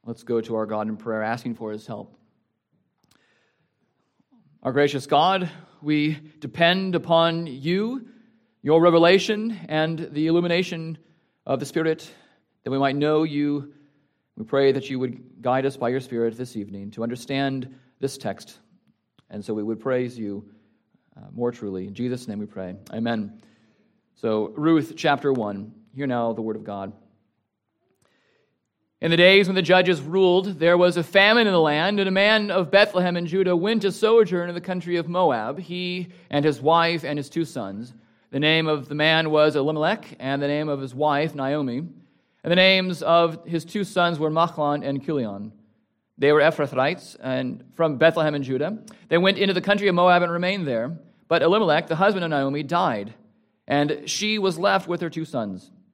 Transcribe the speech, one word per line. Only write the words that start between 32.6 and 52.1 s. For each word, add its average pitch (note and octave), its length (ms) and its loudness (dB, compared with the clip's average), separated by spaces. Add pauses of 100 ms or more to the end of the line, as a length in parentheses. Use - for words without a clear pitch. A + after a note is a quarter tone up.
Bethlehem F3+ 460 4
in F3 80 -4
Judah F3+ 320 0
went G#3 260 0
to G3 80 0
sojourn F#3 600 2
in F3 40 -10
the F3 60 -6
country F3 360 -4
of E3 120 -4
Moab, D3+ 500 0
he F3+ 500 -8 (200)
and C#3+ 160 -2
his C#3+ 160 0
wife E3 440 2
and D3 140 -6
his C#3 120 -10
two E3 160 -4
sons. A2 480 -10 (380)
The C#3 60 -4
name D#3+ 280 2
of D3 200 -2
the - 80 -10
man D#3+ 360 2
was D3+ 260 4
Elimelech, D#3 640 -2
and C#3 220 -4
the C#3+ 40 -2
name D3+ 220 -2
of C#3 140 -4
his B2 120 -12
wife D3 400 -2
Naomi. C#3 540 -4 (540)
And - 80 -4
the F3 60 4
names F#3 460 4
of E3+ 440 2
his E3 200 -6
two G3+ 180 -4
sons F3 340 0
were D3+ 120 -2
Mahlon D#3 520 -2
and C#3 220 -6
Chilion. G#2+ 480 -6 (640)
They C#3 160 4
were D3+ 80 6
Ephrathites, D3 800 0
and C3 420 -6 (120)
from D#3 240 -2
Bethlehem D#3+ 360 4
in C#3+ 80 -4
Judah. C#3 360 -4 (300)
They E3 100 4
went F#3+ 180 4
into G3 160 2
the F3+ 80 2
country G3+ 280 2
of F3+ 60 2
Moab F3 280 6
and E3+ 100 -2
remained F3+ 340 -2
there. B2+ 300 -4 (320)
But E3 140 2
Elimelech, E3+ 460 2
the D#3+ 80 -2
husband F#3+ 280 2